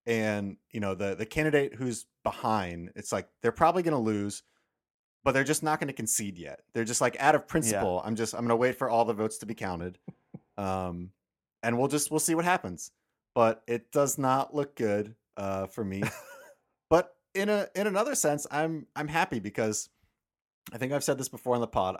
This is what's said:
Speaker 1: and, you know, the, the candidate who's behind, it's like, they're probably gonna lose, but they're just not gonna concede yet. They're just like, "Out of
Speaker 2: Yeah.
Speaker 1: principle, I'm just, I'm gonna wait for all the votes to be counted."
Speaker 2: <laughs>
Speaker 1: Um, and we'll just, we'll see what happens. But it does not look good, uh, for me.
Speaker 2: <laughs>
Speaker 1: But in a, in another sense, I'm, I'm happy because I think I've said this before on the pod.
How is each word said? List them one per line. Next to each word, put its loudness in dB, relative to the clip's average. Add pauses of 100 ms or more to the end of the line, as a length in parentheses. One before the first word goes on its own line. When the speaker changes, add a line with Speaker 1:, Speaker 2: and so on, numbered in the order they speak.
Speaker 1:
and, 0 (140)
you -8
know, -2
the, -2
the -6
candidate 2
who's -6 (180)
behind, -2
it's -8
like, -2 (140)
they're 2
probably 4
gonna 2
lose, -2 (800)
but 4
they're 4
just 0
not 0
gonna -4
concede -4
yet. -12 (120)
They're 0
just 0
like, 0
"Out 6
of 4
Speaker 2:
Yeah. -16
Speaker 1:
principle, 0
I'm -2
just, -2
I'm -6
gonna 4
wait 2
for -2
all 6
the 0
votes -2
to -12
be -8
counted." -6 (100)
Speaker 2:
<laughs> - (500)
Speaker 1:
Um, -4 (520)
and 2
we'll 4
just, 0
we'll 2
see 0
what 0
happens. -2 (420)
But 4
it -4
does 2
not 2
look -4
good, 0 (220)
uh, -4
for -8
me. -4
Speaker 2:
<laughs> -14
Speaker 1:
But 4 (180)
in 0
a, 2
in 0
another 0
sense, 0
I'm, -2 (100)
I'm -4
happy 0
because -2 (840)
I -10
think -4
I've -2
said 0
this -6
before -2
on 2
the -2
pod. 0